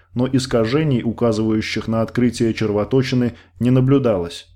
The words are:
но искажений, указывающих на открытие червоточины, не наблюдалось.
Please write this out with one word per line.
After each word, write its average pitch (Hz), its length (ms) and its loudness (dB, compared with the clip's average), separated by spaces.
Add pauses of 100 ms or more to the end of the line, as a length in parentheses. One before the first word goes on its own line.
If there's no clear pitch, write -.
(140)
но 127 180 -2
искажений, 127 720 0
указывающих 110 840 -2
на 113 140 -2
открытие 117 520 0
червоточины, 120 800 0 (260)
не 120 100 0
наблюдалось. 127 880 2